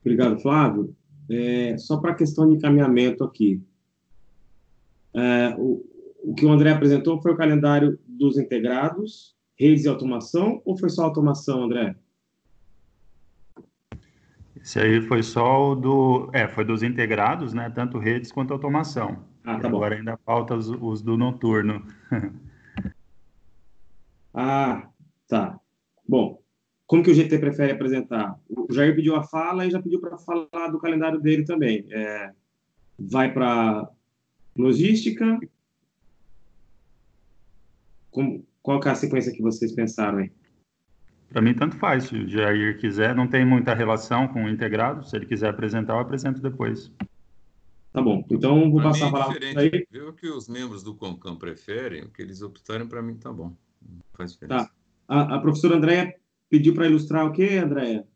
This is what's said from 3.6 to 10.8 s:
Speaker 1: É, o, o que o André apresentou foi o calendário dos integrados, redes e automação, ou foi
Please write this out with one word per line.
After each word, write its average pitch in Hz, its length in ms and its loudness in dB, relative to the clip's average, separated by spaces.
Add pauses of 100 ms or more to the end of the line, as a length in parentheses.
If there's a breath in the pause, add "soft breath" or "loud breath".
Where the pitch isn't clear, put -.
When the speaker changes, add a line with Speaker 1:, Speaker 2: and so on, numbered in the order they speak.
Speaker 1:
É, 120 440 2
o, 127 260 -2 (400)
o - 100 -4
que - 100 0
o 151 60 8
André 151 220 6
apresentou 147 480 2
foi 170 120 2
o 165 40 2
calendário 147 680 2
dos 139 320 0
integrados, 135 1000 -4 (220)
redes 143 260 6
e 147 40 4
automação, 131 760 -2
ou 185 120 -2
foi 185 120 -2